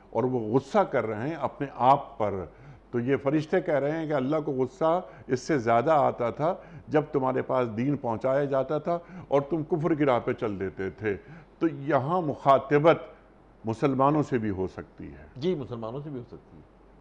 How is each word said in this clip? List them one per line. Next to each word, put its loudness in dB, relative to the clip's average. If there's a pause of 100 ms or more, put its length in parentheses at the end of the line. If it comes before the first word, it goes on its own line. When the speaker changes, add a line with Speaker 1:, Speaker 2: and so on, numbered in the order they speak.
(120)
Speaker 1:
और 2
वो -2
गुस्सा 2
कर 0
रहे -4
हैं -4
अपने -6 (160)
आप 4
पर, 0 (600)
तो 0
ये 2
फरिश्ते 0
कह 0
रहे 0
हैं -4
कि -2
अल्लाह 0
को -4
गुस्सा 0 (380)
इससे 0
ज़्यादा 4
आता 0
था -2 (420)
जब 2
तुम्हारे 0
पास 0
दीन 0
पहुंचाया 0
जाता -2
था -4 (300)
और 4
तुम -2
कुफ्र 0
की 2
राह 4
पे -2
चल -4
देते -4
थे। -2 (460)
तो 2 (180)
यहाँ 2
मुखातिबत 4 (580)
मुसलमानों 2
से -2
भी -2
हो -2
सकती -14
है। -18
Speaker 2:
जी, 0
मुसलमानों -8
से -12
भी -10
हो -12
सकती -20
है। -20 (320)